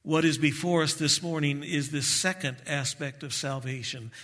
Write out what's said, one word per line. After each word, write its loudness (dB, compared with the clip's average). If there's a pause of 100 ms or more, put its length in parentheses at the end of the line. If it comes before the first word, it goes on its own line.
What 2
is 4
before 4
us 2
this 2
morning 0
is -2
this -2
second 0 (100)
aspect -4
of -8
salvation, -6 (140)